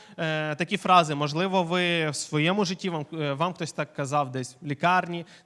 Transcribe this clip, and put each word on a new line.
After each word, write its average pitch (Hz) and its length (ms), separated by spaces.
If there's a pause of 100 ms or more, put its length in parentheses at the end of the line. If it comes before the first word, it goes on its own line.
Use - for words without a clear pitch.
(180)
е, 156 360
такі 175 220
фрази, 170 380
можливо, 165 480
ви 170 480
в 139 60
своєму 170 480
житті, 185 260
вам, 156 220
е, 151 200
вам 165 220
хтось 160 180
так - 220
казав 139 380
десь 127 300
в 156 40
лікарні, 175 600 (200)